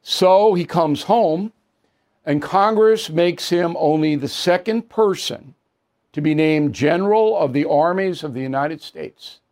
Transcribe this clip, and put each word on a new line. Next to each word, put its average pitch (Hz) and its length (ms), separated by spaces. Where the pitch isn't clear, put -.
So 190 540
he 175 100
comes 156 380
home, 202 500
and 147 160
Congress 220 680
makes 170 380
him 175 280
only 156 380
the 139 120
second 202 640
person 196 640
to 151 100
be 156 120
named 151 400
General 202 640
of 143 160
the 143 120
Armies 175 580
of 147 100
the 127 80
United 139 400
States. - 600